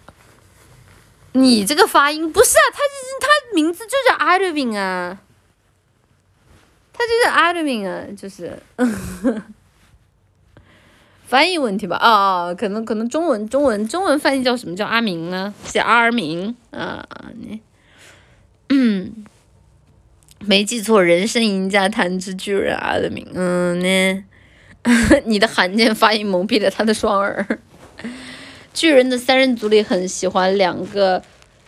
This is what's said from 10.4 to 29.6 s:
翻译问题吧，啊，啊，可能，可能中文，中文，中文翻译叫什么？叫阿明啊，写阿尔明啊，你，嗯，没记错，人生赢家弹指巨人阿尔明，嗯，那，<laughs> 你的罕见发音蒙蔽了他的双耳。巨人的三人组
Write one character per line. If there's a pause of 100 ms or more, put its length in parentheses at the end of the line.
翻
译
问
题
吧，
啊，
啊，
可
能，
可
能
中
文，
中
文，
中
文
翻
译
叫
什
么？
叫
阿
明
啊， (100)
写
阿
尔
明 (180)
啊， (320)
你， (1080)
嗯， (1160)
没
记
错，
人
生
赢
家
弹
指
巨
人
阿
尔
明，
嗯，
那， (460)
<laughs>
你
的
罕
见
发
音
蒙
蔽
了
他
的
双
耳。 (1160)
巨
人
的
三
人
组